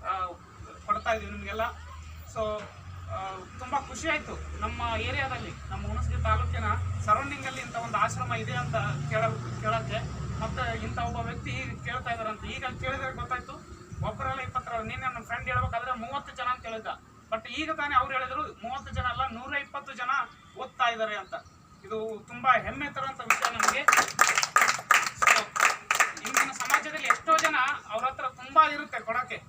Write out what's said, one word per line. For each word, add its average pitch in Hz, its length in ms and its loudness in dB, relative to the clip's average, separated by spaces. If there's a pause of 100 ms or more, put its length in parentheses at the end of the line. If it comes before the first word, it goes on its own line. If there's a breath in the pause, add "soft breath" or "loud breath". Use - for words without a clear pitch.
ಆ, 185 180 0 (600)
ಕೊಡ್ತಾ 214 280 0
ಇದೀವಿ 202 180 -4
ನಿಮಗೆಲ್ಲ. 202 300 -4 (720)
So, 214 260 -2 (500)
ಆ, 190 240 -6 (240)
ತುಂಬ 254 160 -4
ಖುಷಿ 269 320 -2
ಆಯ್ತು 269 540 -4
ನಮ್ಮ 262 200 -2 (160)
ಏರಿಯಾದಲ್ಲಿ, 247 540 -2 (180)
ನಮ್ಮ - 180 -4
ಹುಣಸಗಿ - 360 0
ತಾಲೂಕಿನ 220 420 2 (400)
ಸರೌಂಡಿಂಗಲ್ಲಿ 262 560 0
ಇಂಥ - 140 -8
ಒಂದು 233 220 -2
ಆಶ್ರಮ - 360 2
ಇದೆ 226 220 -2
ಅಂತ 240 200 -2 (340)
ಕೇಳ-, 220 520 0
ಕೇಳಕ್ಕೆ, 220 680 -2 (100)
ಮತ್ತೆ 226 460 -2
ಇಂಥ 240 120 -4
ಒಬ್ಬ 233 200 0
ವ್ಯಕ್ತಿ 233 320 -4
ಈಗ - 340 -6
ಕೇಳ್ತಾ 247 280 -4
ಇದಾರಂತೆ. 220 360 -4
ಈಗ 262 180 -6
ಕೇಳಿದ್ರೆ 262 480 -4
ಗೊತ್ತಾಯ್ತು, 254 400 -6 (540)
ಒಬ್ಬರಲ್ಲ 262 320 -4
ಇಪ್ಪತ್ತರ, 247 420 -4
ನಿನ್ನೆ 247 260 -4
ನನ್ನ 240 180 -4
ಫ್ರೆಂಡ್ 233 200 -6
ಹೇಳ್ಬೇಕಾದ್ರೆ 247 460 2
ಮೂವತ್ತು 262 440 -4
ಜನ 262 80 -4
ಅಂತ 247 220 -2
ಹೇಳಿದ್ದ, 220 220 -6 (420)
but 220 180 -2
ಈಗ 311 240 -4
ತಾನೇ 285 240 0
ಅವ್ರು 262 180 6
ಹೇಳಿದ್ರು 262 300 -2 (240)
ಮೂವತ್ತು 269 280 -8
ಜನ 262 100 0
ಅಲ್ಲ, 254 220 0
ನೂರ 254 260 -8
ಇಪ್ಪತ್ತು 277 400 -6
ಜನ 226 160 -6 (480)
ಓದ್ತಾ 254 320 0
ಇದ್ದಾರೆ 220 260 -2
ಅಂತ. - 180 -8 (520)
ಇದು 220 420 -4
ತುಂಬಾ 247 240 2
ಹೆಮ್ಮೆ 254 420 2
ತರುವಂತ 269 280 -6
ವಿಷಯ 226 300 2
ನಮಗೆ. 226 320 2 (1400)
So, - 220 8 (840)
ಇಂದಿನ - 240 2
ಸಮಾಜದಲ್ಲಿ 285 560 0
ಎಷ್ಟೋ 320 300 6
ಜನ 320 180 4 (340)
ಅವ್ರ 226 160 -2
ಹತ್ರ 254 180 -2
ತುಂಬಾ 269 460 6
ಇರುತ್ತೆ 294 300 -4
ಕೊಡಕ್ಕೆ 226 500 -2